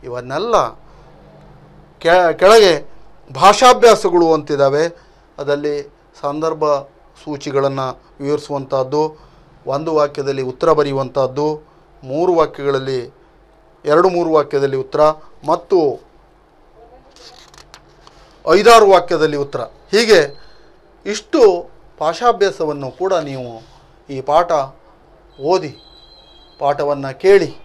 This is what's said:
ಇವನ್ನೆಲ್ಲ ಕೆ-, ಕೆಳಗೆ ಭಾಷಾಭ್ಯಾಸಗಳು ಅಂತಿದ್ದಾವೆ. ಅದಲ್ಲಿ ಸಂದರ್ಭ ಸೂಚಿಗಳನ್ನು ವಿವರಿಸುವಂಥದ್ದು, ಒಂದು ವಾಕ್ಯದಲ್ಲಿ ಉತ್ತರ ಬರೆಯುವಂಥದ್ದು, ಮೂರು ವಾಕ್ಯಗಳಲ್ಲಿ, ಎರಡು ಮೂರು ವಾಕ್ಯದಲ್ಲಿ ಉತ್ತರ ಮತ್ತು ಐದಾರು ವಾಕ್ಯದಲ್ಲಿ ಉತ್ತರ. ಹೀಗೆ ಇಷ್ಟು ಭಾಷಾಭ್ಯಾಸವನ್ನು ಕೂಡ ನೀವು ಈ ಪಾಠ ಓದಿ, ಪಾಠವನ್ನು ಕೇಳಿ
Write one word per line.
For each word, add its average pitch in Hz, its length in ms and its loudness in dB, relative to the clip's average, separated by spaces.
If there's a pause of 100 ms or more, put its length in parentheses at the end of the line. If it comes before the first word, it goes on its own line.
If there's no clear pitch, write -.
ಇವನ್ನೆಲ್ಲ 131 640 -4 (1300)
ಕೆ-, 170 340 2
ಕೆಳಗೆ 190 640 4 (400)
ಭಾಷಾಭ್ಯಾಸಗಳು 190 1000 4
ಅಂತಿದ್ದಾವೆ. 147 520 0 (520)
ಅದಲ್ಲಿ 147 560 -6 (280)
ಸಂದರ್ಭ 156 420 -6 (600)
ಸೂಚಿಗಳನ್ನು 139 800 -6 (180)
ವಿವರಿಸುವಂಥದ್ದು, 143 1000 -4 (480)
ಒಂದು 156 280 -4
ವಾಕ್ಯದಲ್ಲಿ 143 460 -2
ಉತ್ತರ 131 320 -2
ಬರೆಯುವಂಥದ್ದು, 139 880 -4 (420)
ಮೂರು 156 300 -2
ವಾಕ್ಯಗಳಲ್ಲಿ, 135 800 -2 (720)
ಎರಡು 165 240 4
ಮೂರು 175 200 -4
ವಾಕ್ಯದಲ್ಲಿ 143 480 -2
ಉತ್ತರ 131 240 -4 (460)
ಮತ್ತು 165 520 -2 (2500)
ಐದಾರು 214 360 6
ವಾಕ್ಯದಲ್ಲಿ 165 480 2
ಉತ್ತರ. 143 240 -6
ಹೀಗೆ 196 760 0 (680)
ಇಷ್ಟು 202 640 0 (320)
ಭಾಷಾಭ್ಯಾಸವನ್ನು 165 920 -4
ಕೂಡ 190 220 -6
ನೀವು 131 480 -8 (480)
ಈ 135 120 -10
ಪಾಠ 165 300 0 (920)
ಓದಿ, 156 360 -4 (840)
ಪಾಠವನ್ನು 139 600 -4
ಕೇಳಿ 190 460 2